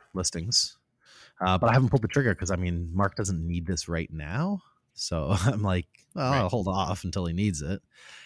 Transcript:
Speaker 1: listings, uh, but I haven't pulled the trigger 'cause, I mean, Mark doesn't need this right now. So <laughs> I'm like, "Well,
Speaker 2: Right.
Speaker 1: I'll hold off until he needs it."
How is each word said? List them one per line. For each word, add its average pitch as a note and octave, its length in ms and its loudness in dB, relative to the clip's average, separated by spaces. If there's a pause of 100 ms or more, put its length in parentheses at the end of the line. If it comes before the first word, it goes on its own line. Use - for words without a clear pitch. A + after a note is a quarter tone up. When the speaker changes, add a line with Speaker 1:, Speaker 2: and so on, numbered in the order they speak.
(160)
Speaker 1:
listings, F#2 640 0 (640)
uh, F#2 140 4
but A#2 120 4
I A#2 40 4
haven't C3 160 6
pulled G#2+ 140 2
the A2 40 0
trigger B2+ 280 2
'cause, F#2+ 160 -4
I F#2 40 0
mean, F2 380 0
Mark G2 220 2
doesn't F#2 300 -2
need E2+ 220 -2
this F#2 200 -4
right E2+ 240 -4
now. A2 500 -4 (320)
So D#2+ 360 -4
<laughs> F#2 160 2
I'm G#2+ 160 0
like, F#2 260 0 (280)
"Well, C3+ 160 0
Speaker 2:
Right. C#3 80 2
Speaker 1:
I'll F#2 100 2
hold G#2 180 -2
off F#2+ 360 -2
until F2+ 240 -4
he E2 60 -2
needs F2+ 280 0
it." D#2+ 220 -6 (420)